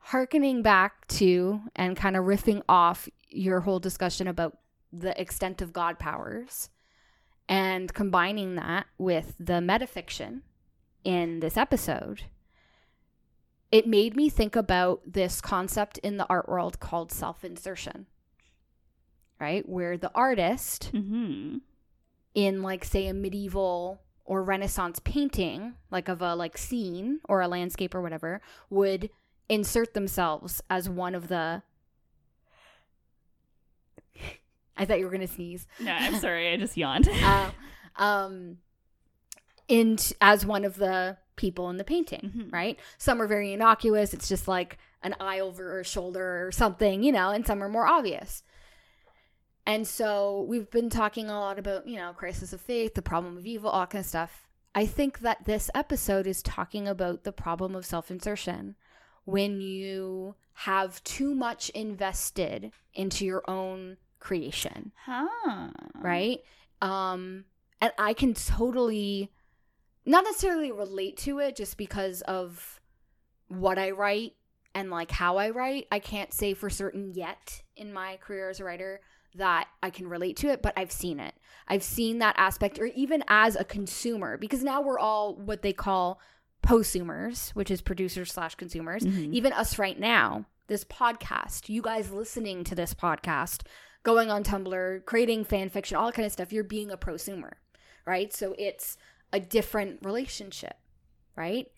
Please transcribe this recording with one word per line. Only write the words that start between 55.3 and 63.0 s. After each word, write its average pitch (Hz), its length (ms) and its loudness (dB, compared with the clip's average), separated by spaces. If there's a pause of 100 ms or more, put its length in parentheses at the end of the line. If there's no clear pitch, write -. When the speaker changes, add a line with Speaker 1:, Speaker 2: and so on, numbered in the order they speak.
Speaker 1:
this 214 300 -2
episode 202 520 0
is 190 160 -2
talking 202 440 -4
about 180 380 -2
the 202 80 -6
problem 185 420 -4
of 185 100 -8
self-insertion 185 920 -6 (480)
when 196 360 0
you 190 760 -6 (180)
have 190 500 0
too 277 300 -2
much 240 360 -2
invested 202 1000 -4 (240)
into 196 320 -2